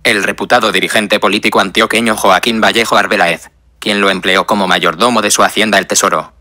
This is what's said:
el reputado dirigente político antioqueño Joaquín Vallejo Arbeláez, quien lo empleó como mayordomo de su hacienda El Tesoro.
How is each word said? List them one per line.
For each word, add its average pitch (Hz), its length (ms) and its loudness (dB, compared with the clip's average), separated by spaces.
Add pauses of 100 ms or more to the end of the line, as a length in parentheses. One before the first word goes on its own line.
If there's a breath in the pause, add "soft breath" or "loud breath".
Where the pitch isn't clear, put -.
el 107 200 0
reputado 110 480 0
dirigente 98 480 0
político 107 400 0
antioqueño 110 560 0
Joaquín 107 460 0
Vallejo 107 340 0
Arbeláez, 92 560 0 (280)
quien 101 200 -4
lo 98 100 2
empleó 95 380 0
como 101 200 0
mayordomo 87 540 0
de 104 100 -2
su 104 120 2
hacienda 101 360 0
El 90 80 -6
Tesoro. 87 540 -2